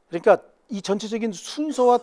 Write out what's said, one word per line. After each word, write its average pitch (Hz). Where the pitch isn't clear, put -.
그러니까 170
이 196
전체적인 208
순서와 247